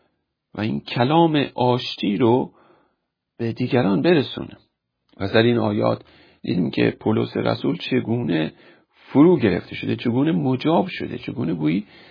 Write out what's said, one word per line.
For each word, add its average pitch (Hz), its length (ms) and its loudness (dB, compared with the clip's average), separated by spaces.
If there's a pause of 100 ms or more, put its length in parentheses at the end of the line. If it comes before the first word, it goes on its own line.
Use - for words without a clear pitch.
(540)
و - 60 -8
این 135 200 -4
کلام 151 760 2
آشتی 123 600 -2
رو 120 360 2 (880)
به 117 140 -4
دیگران 127 500 0
برسونه. 160 540 0 (600)
و 98 120 -6
در 113 140 4
این 117 160 4
آیات 110 460 -2 (380)
دیدیم - 280 -2
که 117 300 0
پولس 113 360 -2
رسول 113 400 -2
چگونه 131 760 -4 (360)
فرو 160 500 4
گرفته 92 360 0
شده، 113 220 -4
چگونه 131 360 0
مجاب 156 540 0
شده، - 320 -10
چگونه - 360 -6
گویی 160 320 -2 (240)